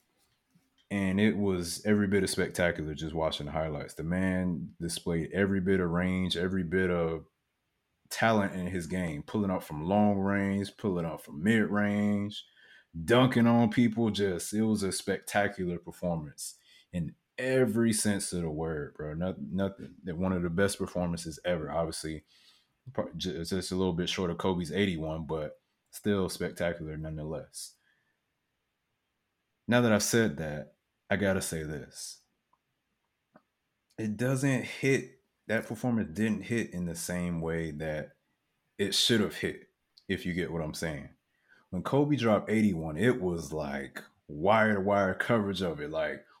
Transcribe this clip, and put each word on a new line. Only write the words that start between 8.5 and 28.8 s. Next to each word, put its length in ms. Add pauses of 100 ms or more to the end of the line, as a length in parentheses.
in 140
his 200
game, 360
pulling 280
up 120
from 240
long 320
range, 580
pulling 300
up 160
from 200
mid 280
range, 760 (600)
dunking 400
on 240
people. 400
Just, 420
it 80
was 220
a 100
spectacular 840
performance 800 (360)
in 220 (240)
every 560
sense 400
of 80
the 80
word, 480
bro. 160
Not-, 260 (100)
nothing. 440 (100)
One 300
of 80
the 80
best 260
performances 640
ever. 280
Obviously, 540 (680)
pro-, 240
ju-, 240
it's 80
just 240
a 40
little 180
bit 160
short 200
of 60
Kobe's 360
eighty-one, 520
but 300 (360)
still 380
spectacular 720
nonetheless. 760 (1900)